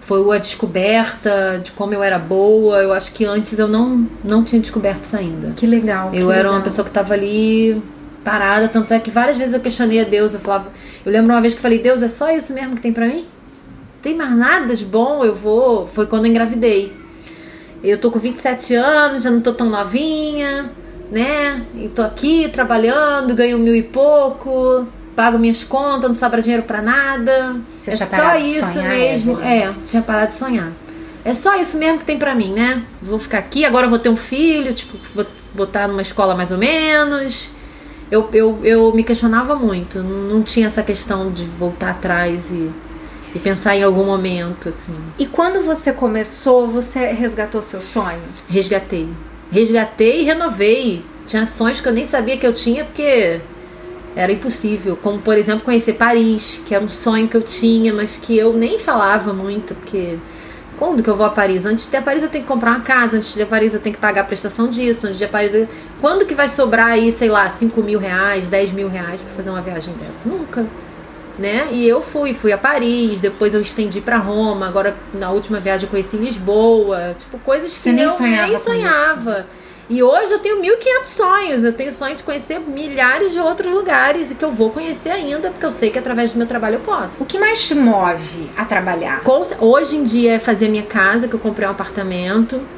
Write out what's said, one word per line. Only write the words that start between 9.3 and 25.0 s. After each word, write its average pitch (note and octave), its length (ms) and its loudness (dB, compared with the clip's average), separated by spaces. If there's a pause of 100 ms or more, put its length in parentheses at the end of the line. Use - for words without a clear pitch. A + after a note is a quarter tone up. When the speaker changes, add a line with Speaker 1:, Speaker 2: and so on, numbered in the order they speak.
Speaker 1:
vezes B3 160 -2
eu B3+ 60 2
questionei A#3 420 0
a A3 40 4
Deus. G#3 280 2
Eu G#3 60 -8
falava, G3 320 -4 (340)
eu - 60 -2
lembro A3+ 240 6
uma A#3+ 60 4
vez A#3 140 4
que - 40 -12
eu - 40 -14
falei, A#3 180 2
"Deus, B3 240 4
é A#3+ 40 0
só C#4+ 220 -2
isso D#4+ 220 0
mesmo C4 240 -6
que A3+ 60 -8
tem A#3 100 -2
pra A#3 140 0
mim? D#4+ 180 -2 (760)
Tem D#4 140 -4
mais D4+ 160 -4
nada B3 460 2
de G#3 80 -4
bom? A#3+ 400 0
Eu G#3+ 100 4
vou." G#3+ 540 2
Foi G#3+ 180 -2
quando A3 200 0
eu A#3 40 4
engravidei. A3+ 680 2 (840)
Eu G3+ 160 2
tô A#3 120 2
com A#3 100 0
vinte A#3+ 160 -4
e - 40 -10
sete B3 340 -2
anos, C#4 480 4
já B3 80 0
não A#3 100 4
tô A#3 120 2
tão A#3 160 0
novinha, C#4 1000 -2 (400)
né? C#4 520 -2 (120)
E A3 140 -8
tô A3+ 140 -2
aqui D4+ 500 2
trabalhando, B3+ 840 2
ganho A#3+ 240 2
mil A#3 180 4
e A3+ 60 2
pouco, C4 1040 2 (280)